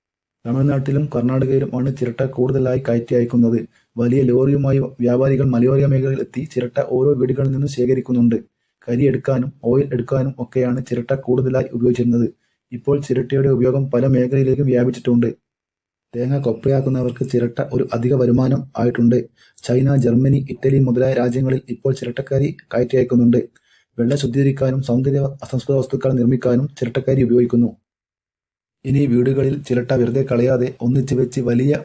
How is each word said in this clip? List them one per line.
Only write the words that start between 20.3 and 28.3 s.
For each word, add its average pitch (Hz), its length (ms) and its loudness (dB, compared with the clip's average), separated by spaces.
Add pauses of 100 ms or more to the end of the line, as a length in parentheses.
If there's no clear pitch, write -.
ഇറ്റലി 135 340 0
മുതലായ 123 340 0
രാജ്യങ്ങളിൽ 131 400 0 (140)
ഇപ്പോൾ 135 240 -2
ചിരട്ടക്കരി 135 500 -4 (240)
കയറ്റി 123 260 0
അയക്കുന്നുണ്ട്. 120 400 4 (600)
വെള്ളം 123 240 0
ശുദ്ധീകരിക്കാനും 135 640 0
സൗന്ദര്യ 135 340 0 (220)
അസംസ്കൃത 135 360 -2
വസ്തുക്കൾ 127 380 -2
നിർമ്മിക്കാനും 123 480 2 (120)
ചിരട്ടക്കരി 131 500 0
ഉപയോഗിക്കുന്നു. 120 420 2 (1120)